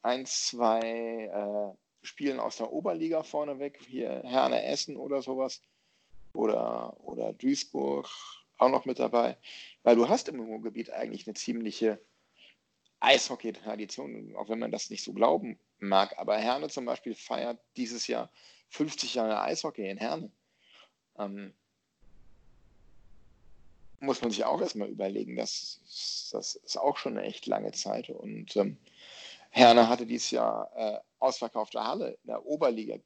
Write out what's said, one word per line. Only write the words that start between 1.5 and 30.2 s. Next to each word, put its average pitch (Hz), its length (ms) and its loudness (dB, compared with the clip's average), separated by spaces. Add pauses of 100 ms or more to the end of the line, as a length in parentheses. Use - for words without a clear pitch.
Spielen 139 320 -4
aus 117 200 -4
der 117 120 -4
Oberliga 160 520 -2
vorneweg, 143 640 -6
hier 127 380 -4
Herne 127 360 4
Essen 143 360 -4
oder 139 240 -2
sowas 131 400 -4 (720)
oder, 117 680 0
oder 113 300 -4
Duisburg 73 800 -2 (480)
auch 127 100 10
noch 131 160 2
mit 131 140 -4
dabei, 120 400 4 (460)
weil 120 120 10
du 120 100 8
hast 214 220 2
im 131 120 -6
Ruhrgebiet 110 500 -8
eigentlich 113 360 -6
eine 110 60 -8
ziemliche 110 640 0 (1040)
Eishockey-Tradition, 110 1400 0
auch 104 140 -6
wenn 113 80 -2
man 113 120 -4
das 113 200 -4
nicht 107 120 -10
so 104 120 -8
glauben 120 440 4 (200)
mag, 98 400 2
aber 104 180 0
Herne 127 320 0
zum 135 160 -8
Beispiel 120 300 -6
feiert 120 440 -6 (200)
dieses 120 280 -4
Jahr 117 220 -4 (400)
fünfzig 147 460 -4
Jahre 110 260 2
Eishockey 113 480 -2
in 98 80 -6
Herne. 160 340 -6 (880)
Ähm, 101 360 -8 (2500)
muss 139 200 0
man 120 100 0
sich 104 140 -2
auch 143 160 0
erstmal 101 300 -4
überlegen, 101 460 -4
das, - 960 -8
das - 240 -6
ist - 200 -8
auch - 220 0
schon 120 180 -4
eine - 100 -4
echt - 200 -10
lange 104 260 -2
Zeit - 380 -6
und, 110 460 -10
ähm, 101 200 2 (720)
Herne 117 400 12
hatte 120 160 2
dieses 117 280 -4